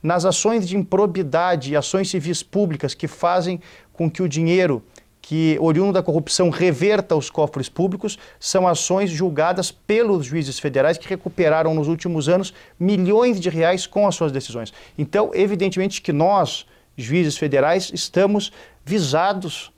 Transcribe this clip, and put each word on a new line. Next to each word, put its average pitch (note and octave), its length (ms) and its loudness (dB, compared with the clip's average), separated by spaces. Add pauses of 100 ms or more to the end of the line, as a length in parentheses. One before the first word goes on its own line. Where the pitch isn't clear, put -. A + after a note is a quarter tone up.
Nas E3+ 240 0
ações G#3 420 2
de F#3 80 -4
improbidade F3 960 0
e D3+ 60 2
ações F#3 320 0
civis E3 340 -4
públicas D#3+ 500 -2
que - 140 -8
fazem F3 540 -2 (320)
com E3 180 -2
que - 100 -6
o F3+ 60 0
dinheiro E3 560 2 (380)
que, D#3+ 400 0
oriundo E3 320 2
da F#3+ 100 2
corrupção, E3 460 0
reverta F3+ 680 0
aos C#3+ 140 -2
cofres C#3+ 400 -2
públicos, F#3+ 500 -4 (180)
são F#3 300 0
ações F3+ 420 0
julgadas E3+ 640 -2
pelos G#3 540 0
juízes C#3 340 -6
federais C#3+ 380 0
que - 100 -16
recuperaram D#3+ 680 0
nos D3+ 140 0
últimos D#3+ 400 -2
anos F#3 260 0 (240)
milhões G3+ 640 2
de F3 100 -2
reais E3 380 0
com G#3 180 0
as F#3 100 0
suas D#3 180 -2
decisões. A#2 400 -8 (240)
Então, G3+ 360 0
evidentemente F#3+ 680 0
que - 100 -4
nós, E3+ 540 0 (320)
juízes D3 400 0
federais, D3+ 560 2
estamos G3+ 580 0 (320)
visados F3 960 -2